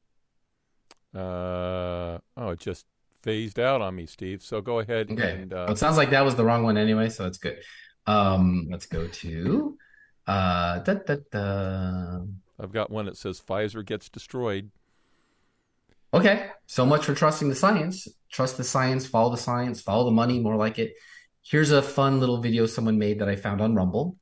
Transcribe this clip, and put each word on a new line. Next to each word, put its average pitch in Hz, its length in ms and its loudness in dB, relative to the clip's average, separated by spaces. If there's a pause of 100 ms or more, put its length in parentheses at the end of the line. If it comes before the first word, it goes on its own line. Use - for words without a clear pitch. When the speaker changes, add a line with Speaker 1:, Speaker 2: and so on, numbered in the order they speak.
(1160)
Speaker 1:
Uh, 90 1040 -6 (180)
oh, 120 140 -8
it 85 80 -8
just - 260 -10 (380)
phased 110 380 -4
out 127 200 2
on 95 140 -4
me, 87 120 -10
Steve. 92 360 -12
So 110 180 -6
go 117 200 -2
ahead 110 320 -2
Speaker 2:
Okay. 104 280 -2
Speaker 1:
and, 92 120 -12
uh, 90 160 -6
Speaker 2:
Well, 107 60 0
it 98 40 -2
sounds 156 180 2
like 143 140 4
that 139 140 6
was 135 100 4
the 120 100 2
wrong 117 200 4
one 107 120 4
anyway, 110 340 2
so 95 160 -8
it's 92 120 -6
good. - 240 -8 (460)
Um, 92 640 4
let's 87 140 -10
go 85 200 -6
to, 101 720 -4 (480)
uh, 90 540 0
da, 180 140 0
da, 156 220 -2 (140)
da. 95 920 -4 (360)
Speaker 1:
I've 98 120 -10
got 107 180 -2
one 107 160 -4
that 95 100 -10
says 95 240 -8
Pfizer 104 460 -4
gets 107 220 -8
destroyed. 104 640 -6 (1400)
Speaker 2:
Okay, 202 380 4 (160)
so - 180 0
much 147 200 4
for 147 100 0
trusting 151 340 2
the 135 60 0
science. 185 540 0 (240)
Trust 127 240 -2
the 135 80 -6
science, 131 420 0
follow 117 240 2
the 120 60 -4
science, 120 440 -4
follow 113 260 2
the 120 40 2
money, 120 300 4
more 110 160 0
like 107 200 0
it. 113 180 -4 (460)
Here's 151 300 2
a 143 100 8
fun 135 380 2
little 123 240 2
video 113 240 2
someone 110 320 0
made 104 220 0
that 101 80 0
I 101 80 0
found 101 240 -4
on 110 160 2
Rumble. 104 460 0